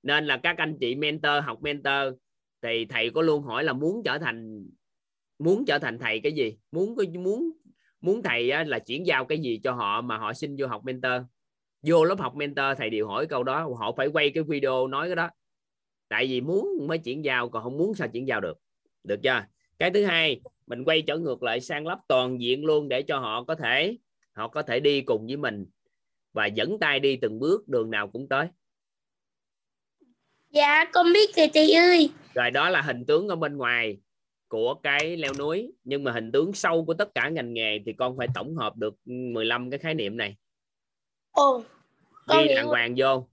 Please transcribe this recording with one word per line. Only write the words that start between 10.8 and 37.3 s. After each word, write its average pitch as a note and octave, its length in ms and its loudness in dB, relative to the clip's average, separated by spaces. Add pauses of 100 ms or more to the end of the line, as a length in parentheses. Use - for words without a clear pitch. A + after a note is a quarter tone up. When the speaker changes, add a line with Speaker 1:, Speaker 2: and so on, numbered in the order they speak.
Speaker 1:
mentor. B2+ 380 -2 (600)
Vô D#3+ 220 6
lớp F#3+ 160 2
học B2+ 160 -4
mentor C#3 420 -2
thầy A2 120 -4
đều G#2+ 180 -2
hỏi A#2+ 180 -2
câu C#3 180 -4
đó, C#3+ 240 -2 (100)
họ A2 180 -2
phải C3+ 100 0
quay D3+ 280 4
cái D#3+ 80 0
video C3+ 440 0
nói C#3 220 -4
cái F3+ 80 -2
đó. E3+ 140 -2 (760)
Tại A2+ 180 0
vì B2+ 140 -2
muốn G3 460 -2
mới E3 120 -2
chuyển D3 260 -6
giao, B2+ 240 0
còn A2+ 140 -6
không B2+ 160 -8
muốn G3 160 0
sao C3 140 -4
chuyển B2 200 -6
giao A2 120 0
được. E2+ 180 -6 (460)
Được G2+ 180 -4
chưa? B2+ 220 0 (340)
Cái F3 120 0
thứ G3+ 140 2
hai, E3 360 2 (260)
mình B2 180 -10
quay D#3+ 180 2
trở D3+ 160 -4
ngược C3 240 -4
lại A#2+ 180 -2
sang D3 260 -8
lớp F3 220 -8
toàn B2+ 320 2
diện B2+ 240 0
luôn D3+ 240 2
để C3 140 0
cho C#3+ 160 -2
họ A#2+ 260 -4
có D#3+ 100 -4
thể, D#3 420 0 (400)
họ A2 120 -8
có D3+ 140 -6
thể B2 180 -2
đi C#3+ 200 4
cùng A2+ 260 -2
với C3 100 -6
mình G#2+ 300 -6 (680)
và G#2+ 140 0
dẫn A2 320 -2
tay C#3+ 220 0
đi C3+ 220 2
từng A2 160 -4
bước, E3+ 300 0
đường A2+ 220 0
nào G#2 200 -4
cũng B2+ 180 -12
tới. C#3+ 200 0 (2000)
Speaker 2:
Dạ, D4 440 6
con F4+ 220 6
biết G#4 220 6
rồi G#3 180 8
thầy D#4 180 8
ơi. E4+ 380 8 (240)
Speaker 1:
Rồi, B2 160 2
đó D3 200 2
là D#3 120 2
hình B2 240 -4
tướng E3+ 220 4
ở F3+ 80 -2
bên D3 200 -4
ngoài A#2 420 0 (500)
của A#2 340 0
cái D3+ 340 0
leo C#3+ 220 -4
núi, F3 340 -4 (120)
nhưng C#3 200 -4
mà B2 80 0
hình A2+ 200 -4
tướng D#3 200 2
sâu E3 320 0
của E3 100 -2
tất G3+ 200 -4
cả B2+ 140 0
ngành B2 260 -6